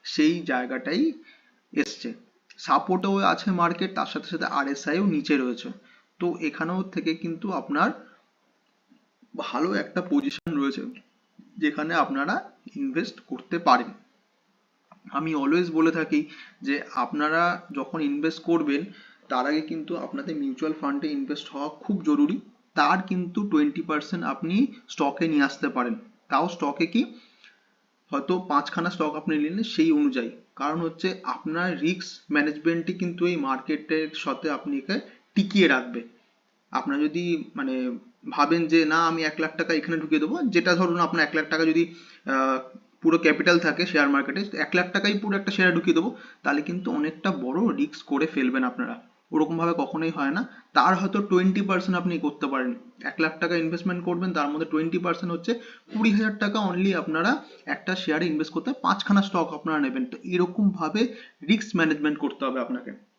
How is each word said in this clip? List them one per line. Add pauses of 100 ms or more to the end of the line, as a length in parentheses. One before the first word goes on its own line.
(140)
সেই (160)
জায়গাটাই (680)
এসছে, (580)
সাপোর্টেও (180)
আছে
মার্কেট,
তার
সাথে
সাথে (120)
আরএসআইও
নিচে
রয়েছে। (520)
তো (220)
এখানেও
থেকে
কিন্তু (140)
আপনার (1600)
ভালো (140)
একটা (100)
পজিশন (100)
রয়েছে (800)
যেখানে (120)
আপনারা (460)
ইনভেস্ট (140)
করতে
পারেন। (1300)
আমি (120)
always (120)
বলে
থাকি (460)
যে (300)
আপনারা (360)
যখন
ইনভেস্ট (100)
করবেন, (500)
তার
আগে
কিন্তু (120)
আপনাদের
মিউচুয়াল
ফান্ডে (100)
ইনভেস্ট
হওয়া (160)
খুব (120)
জরুরি। (420)
তার (120)
কিন্তু (120)
টোয়েন্টি
পার্সেন্ট (100)
আপনি (360)
স্টকে
নিয়ে
আসতে
পারেন। (340)
তাও
স্টকে
কি, (1080)
হয়তো (160)
পাঁচখানা
স্টক
আপনি
নিলেন (120)
সেই
অনুযায়ী, (300)
কারণ
হচ্ছে (260)
আপনার (160)
রিস্ক (240)
ম্যানেজমেন্টই
কিন্তু
এই
মার্কেটের (160)
সাথে
আপনি
একে (380)
টিকিয়ে
রাখবে। (760)
আপনারা
যদি, (340)
মানে, (600)
ভাবেন (100)
যে (120)
না, (120)
আমি (100)
এক
লাখ
টাকা
এখানে
ঢুকিয়ে
দেবো, (180)
যেটা
ধরুন
আপনার
এক
লাখ
টাকা
যদি, (500)
আহ, (440)
পুরো
ক্যাপিটাল (100)
থাকে
শেয়ার
মার্কেটে, (220)
এক
লাখ
টাকাই
পুরো
একটা
শেয়ারে
ঢুকিয়ে
দেবো, (320)
তাহলে
কিন্তু (100)
অনেকটা (140)
বড় (200)
রিস্ক (120)
করে
ফেলবেন
আপনারা। (380)
ওরকমভাবে
কখনোই
হয়
না। (340)
তার
হয়তো (120)
টোয়েন্টি
পার্সেন্ট
আপনি (140)
করতে
পারেন, (400)
এক
লাখ (100)
টাকা
ইনভেস্টমেন্ট
করবেন,
তার
মধ্যে
টোয়েন্টি
পার্সেন্ট
হচ্ছে (400)
কুড়ি
হাজার
টাকা (120)
only (100)
আপনারা (440)
একটা (100)
শেয়ারে
ইনভেস্ট
করতে, (140)
পাঁচখানা
স্টক (100)
আপনারা
নেবেন।
তো (160)
এরকমভাবে (500)
রিস্ক
ম্যানেজমেন্ট
করতে
হবে
আপনাকে। (280)